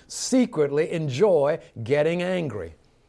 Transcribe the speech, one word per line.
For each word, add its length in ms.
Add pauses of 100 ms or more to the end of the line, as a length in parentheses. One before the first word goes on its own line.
Secretly 840
Enjoy 680 (260)
Getting 380
Angry." 540 (320)